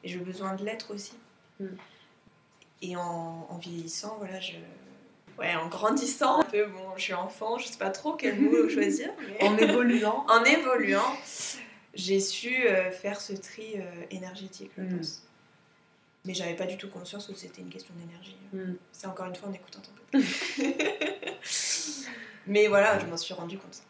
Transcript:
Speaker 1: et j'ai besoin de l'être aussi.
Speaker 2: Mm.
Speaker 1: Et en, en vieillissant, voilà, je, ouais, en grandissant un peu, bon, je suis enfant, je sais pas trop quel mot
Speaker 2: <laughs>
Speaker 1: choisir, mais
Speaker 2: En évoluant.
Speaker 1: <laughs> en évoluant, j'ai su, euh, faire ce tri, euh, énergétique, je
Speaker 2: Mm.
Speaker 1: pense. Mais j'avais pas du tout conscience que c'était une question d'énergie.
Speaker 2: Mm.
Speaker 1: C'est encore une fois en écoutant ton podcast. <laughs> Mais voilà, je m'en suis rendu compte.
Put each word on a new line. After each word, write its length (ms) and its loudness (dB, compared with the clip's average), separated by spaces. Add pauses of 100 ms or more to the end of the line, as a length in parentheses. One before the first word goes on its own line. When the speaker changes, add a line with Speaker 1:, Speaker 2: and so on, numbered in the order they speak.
Speaker 1:
et 40 -10
j'ai 120 -8
besoin 360 -6
de 100 -6
l'être 280 -8
aussi. 200 -12 (460)
Speaker 2:
Mm. 80 -6 (1120)
Speaker 1:
Et 160 -6
en, 520 -6
en 100 -10
vieillissant, 580 -8
voilà, 220 -8
je, 160 -8 (840)
ouais, 180 -2
en 140 -2
grandissant 720 2
un 20 6
peu, 220 2
bon, 160 -10 (160)
je 60 -4
suis 100 -2
enfant, 460 -2
je 80 -6
sais 100 -10
pas 140 0
trop 220 -2
quel 280 2
mot 280 8
Speaker 2:
<laughs> 0 -
Speaker 1:
choisir, 400 2 (300)
mais 80 6
Speaker 2:
En 100 6
évoluant. 680 6
Speaker 1:
<laughs> 40 -2
en 140 10
évoluant, 720 4 (760)
j'ai 260 2
su, 480 0
euh, 240 4
faire 300 -6
ce 120 -10
tri, 420 -12
euh, 80 -6 (260)
énergétique, 680 -12
je 60 -8
Speaker 2:
Mm. 140 -2
Speaker 1:
pense. 260 -6 (1000)
Mais 80 -6
j'avais 220 -4
pas 100 -4
du 120 -6
tout 120 -12
conscience 380 -12
que 80 -12
c'était 260 -16
une 80 -12
question 260 -16
d'énergie. 400 -16 (160)
Speaker 2:
Mm. 220 -6 (180)
Speaker 1:
C'est 160 -18
encore 200 -10
une 80 -10
fois 140 -12
en 40 -8
écoutant 280 -16
ton 100 -20 (260)
podcast. 1900 -2
<laughs> 20 -12 (380)
Mais 200 6
voilà, 320 6
je 60 -4
m'en 120 -6
suis 180 -6
rendu 220 -10
compte. 320 -18